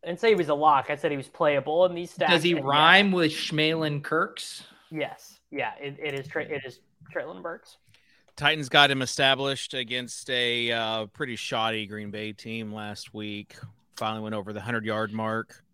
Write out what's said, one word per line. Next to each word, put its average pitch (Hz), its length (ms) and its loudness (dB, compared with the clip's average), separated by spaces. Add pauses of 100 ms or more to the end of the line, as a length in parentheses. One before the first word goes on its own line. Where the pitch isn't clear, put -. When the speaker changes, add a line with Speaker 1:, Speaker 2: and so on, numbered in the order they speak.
Speaker 1:
I 147 40 -8
didn't 170 120 -6
say 226 80 6
he 220 60 10
was 170 160 2
a 151 40 6
lock. 147 360 6
I 147 60 0
said 151 140 0
he 147 60 -2
was 135 120 -8
playable 151 580 4
in 175 80 0
these 175 200 -8
stats. 170 140 0
Speaker 2:
Does 170 140 6
he 175 80 2
Speaker 1:
And 165 100 2
yes. 135 60 -4
Speaker 2:
rhyme 165 460 8
with 165 200 2
Schmalin 156 720 0
Kirks? - 640 -4 (260)
Speaker 1:
Yes. - 500 -10 (100)
Yeah, 123 300 -6
it, 143 180 -10
it 151 160 -6
is 139 140 -8
Tre-, 151 160 -6
it 151 220 -8
is 123 140 -16 (340)
Treylon 175 280 -8
Burks. 175 360 -14 (580)
Speaker 3:
Titans 147 320 0
got 143 220 6
him 135 120 0
established 135 720 0
against 123 560 -8
a, 120 420 0
uh, 110 340 -4
pretty 123 300 -8
shoddy 110 500 -2
Green 104 240 -10
Bay 107 220 -8
team 113 400 -10
last 104 420 -12
week. 104 420 -10 (400)
Finally 110 260 -4
went 110 120 -6
over 104 200 -6
the 104 60 -8
hundred-yard 110 520 -4
mark. 110 500 -6 (120)